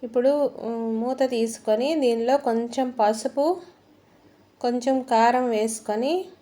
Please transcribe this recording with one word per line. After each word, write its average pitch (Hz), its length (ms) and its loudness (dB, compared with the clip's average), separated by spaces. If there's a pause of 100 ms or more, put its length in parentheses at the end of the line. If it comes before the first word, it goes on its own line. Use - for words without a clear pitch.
ఇప్పుడు, 247 260 2 (320)
ఉమ్, 226 340 -4
మూత 247 220 -2 (100)
తీసుకొని 226 560 0 (160)
దీనిలో 233 320 2 (140)
కొంచెం 240 380 -2 (120)
పసుపు, 220 460 0 (1160)
కొంచెం 247 360 0 (160)
కారం 240 420 4
వేసుకొని 226 580 -2 (300)